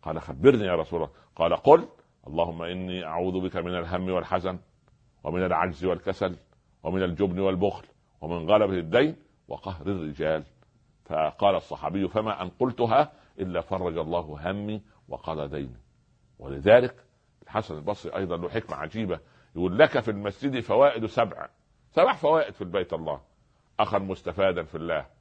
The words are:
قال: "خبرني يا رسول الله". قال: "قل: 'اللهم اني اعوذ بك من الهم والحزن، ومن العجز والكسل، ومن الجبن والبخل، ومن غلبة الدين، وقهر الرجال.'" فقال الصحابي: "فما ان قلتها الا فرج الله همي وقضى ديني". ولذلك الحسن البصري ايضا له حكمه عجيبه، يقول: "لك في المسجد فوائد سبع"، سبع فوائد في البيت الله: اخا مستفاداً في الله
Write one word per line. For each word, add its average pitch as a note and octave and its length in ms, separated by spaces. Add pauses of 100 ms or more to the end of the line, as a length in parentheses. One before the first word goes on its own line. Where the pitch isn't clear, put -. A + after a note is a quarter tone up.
قال: D#2+ 180
"خبرني G2+ 440
يا F#2 100
رسول E2 280
الله". D2 100 (240)
قال: E2+ 200
"قل: D#3+ 320 (380)
'اللهم E2+ 360
اني F2+ 420
اعوذ F2+ 360
بك F#2 160
من F2+ 220
الهم F2+ 320
والحزن، F2+ 480 (680)
ومن F2+ 200
العجز E2+ 400
والكسل، F2+ 520 (460)
ومن F#2 200
الجبن F2+ 380
والبخل، F#2+ 460 (340)
ومن E2 300
غلبة G2+ 280
الدين، A#2+ 380 (320)
وقهر D#2+ 380
الرجال.'" D#2 580 (600)
فقال D#2+ 500
الصحابي: E2 540
"فما G#2+ 340
ان F2+ 60
قلتها B2 640 (260)
الا F2+ 220
فرج F2+ 380
الله D#2+ 520
همي G#2 320 (260)
وقضى D2 400
ديني". C#2 280 (600)
ولذلك G2+ 560 (480)
الحسن G#2 340
البصري E2 400
ايضا F2 200
له E2+ 120
حكمه G#2+ 280
عجيبه، E2+ 420 (380)
يقول: F2+ 220
"لك D3+ 220
في A2+ 100
المسجد G#2 500
فوائد A#2 460
سبع"، G#2+ 420 (420)
سبع G3+ 220
فوائد D3+ 420
في - 80
البيت F2+ 300
الله: D#2+ 280 (600)
اخا G#2 180
مستفاداً F#2 640
في D#2 120
الله D#2+ 320 (140)